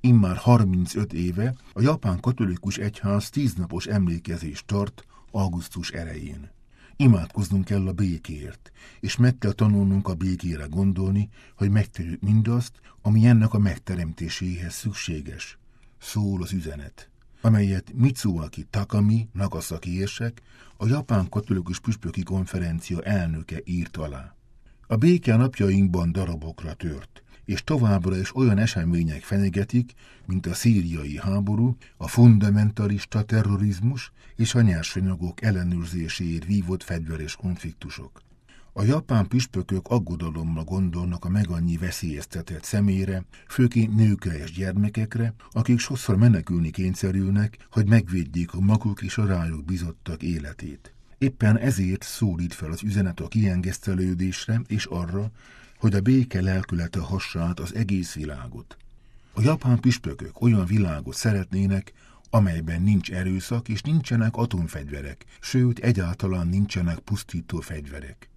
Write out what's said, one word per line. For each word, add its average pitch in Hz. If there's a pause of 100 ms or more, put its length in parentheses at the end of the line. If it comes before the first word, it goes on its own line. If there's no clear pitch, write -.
immár 107
harmincöt 104
éve 90 (180)
a 98
Japán 120
Katolikus 101
Egyház 101
tíznapos 90
emlékezést 85
tart 101 (240)
augusztus 87
elején. 76 (460)
Imádkoznunk 98
kell 98
a 95
békéért, 85 (280)
és -
meg 127
kell 101
tanulnunk 98
a 92
békére 85
gondolni, 95 (280)
hogy 98
megtegyük 95
mindazt, 110 (220)
ami 107
ennek 113
a 110
megteremtéséhez 87
szükséges. 76 (400)
Szól 98
az 85
üzenet, 76 (320)
amelyet 101
Mitsuaki 92
Takami 104
Nagasaki 92
érsek, 117 (340)
a 107
Japán 113
Katolikus 92
Püspöki 92
Konferencia 87
elnöke 82
írt 87
alá. 71 (520)
A 113
béke 151
napjainkban 98
darabokra 80
tört, - (220)
és 101
továbbra 101
is 95
olyan 120
események 85
fenyegetik, 101 (340)
mint 92
a 90
szíriai 82
háború, 104 (200)
a -
fundamentalista 104
terrorizmus 104 (240)
és 117
a 123
nyersanyagok 90
ellenőrzéséért 87
vívott 92
fegyveres 80
konfliktusok. 78 (500)
A 101
japán 120
püspökök 95
aggodalommal 82
gondolnak 87
a 85
megannyi 87
veszélyeztetett 80
személyre, 95 (240)
főként 117
nőkre 101
és 76
gyermekekre, 104 (160)
akik 120
sokszor 117
menekülni 90
kényszerülnek, 95
hogy 107
megvédjék 87
a 90
maguk 101
és 98
a 107
rájuk 82
bizottak 85
életét. 73 (240)
Éppen 117
ezért 98
szólít 87
fel 78
az 85
üzenet 98
a 80
kiengesztelődésre 92
és 104
arra, 87 (480)
hogy 107
a 101
béke 123
lelkülete 92
hassa 87
át 85
az 85
egész 95
világot. 65 (580)
A 110
japán 127
püspökök 82
olyan 110
világot 85
szeretnének, 98 (380)
amelyben 85
nincs 98
erőszak 95
és 110
nincsenek 120
atomfegyverek, 73 (160)
sőt, 123
egyáltalán 92
nincsenek 90
pusztító 85
fegyverek. 73